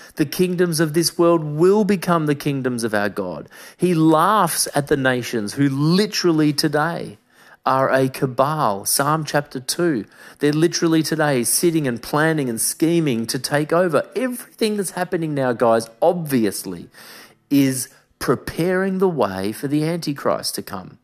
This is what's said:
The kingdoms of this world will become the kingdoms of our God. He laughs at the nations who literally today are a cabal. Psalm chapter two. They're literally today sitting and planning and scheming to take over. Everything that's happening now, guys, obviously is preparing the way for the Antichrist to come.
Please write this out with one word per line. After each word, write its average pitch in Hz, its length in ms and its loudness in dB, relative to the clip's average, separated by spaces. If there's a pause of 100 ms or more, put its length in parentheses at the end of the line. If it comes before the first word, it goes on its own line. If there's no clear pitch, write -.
(180)
The 156 80 0
kingdoms 180 540 0
of 156 140 0
this 165 240 0
world 170 260 4
will 175 400 4
become 175 420 0
the 147 100 0
kingdoms 127 480 -4
of 110 100 -2
our 104 160 0
God. 90 400 -8 (260)
He 180 200 0
laughs 160 800 2
at 143 120 -2
the 147 100 2
nations 123 560 -2
who 143 140 2
literally 156 840 2
today 151 640 -2 (480)
are 135 260 2
a 135 160 4
cabal. 131 800 0
Psalm 147 400 0
chapter 143 340 -4
two. 143 460 -2 (340)
They're 147 140 2
literally 160 500 2
today 147 400 0
sitting 160 420 0
and 120 160 -2
planning 151 460 0
and 113 140 -4
scheming 156 640 0
to - 100 -4
take 147 360 -2
over. 165 420 2
Everything 240 600 -4
that's 190 140 -4
happening 175 420 -4
now, 135 180 0
guys, 113 380 2 (120)
obviously 131 840 0 (640)
is 135 400 2 (300)
preparing 185 800 -2
the 190 100 4
way 101 420 -2
for 123 160 -8
the 151 160 0
Antichrist 156 720 -4
to 98 80 -8
come. 92 400 -14